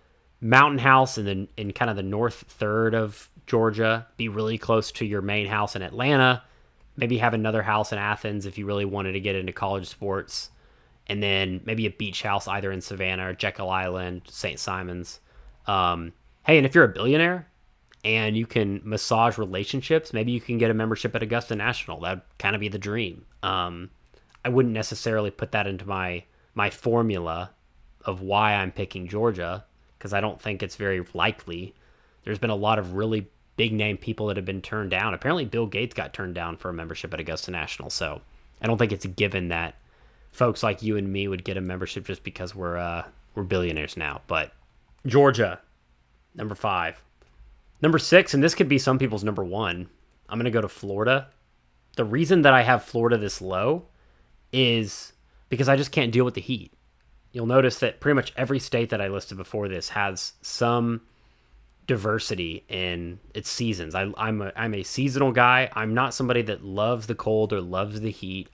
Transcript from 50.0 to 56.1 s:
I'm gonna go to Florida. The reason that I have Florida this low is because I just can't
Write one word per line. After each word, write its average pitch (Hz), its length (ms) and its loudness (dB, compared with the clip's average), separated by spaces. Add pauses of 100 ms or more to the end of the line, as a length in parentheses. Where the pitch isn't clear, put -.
I'm 113 100 -2
gonna 120 120 0
go 113 100 2
to 101 80 -2
Florida. 113 600 0 (680)
The 123 80 2
reason 151 380 4
that 131 120 12
I 123 80 8
have 120 220 4
Florida 117 340 2
this 101 240 -4
low 104 440 0 (640)
is 117 600 0 (360)
because 131 200 0
I 139 80 6
just 139 140 0
can't 120 220 0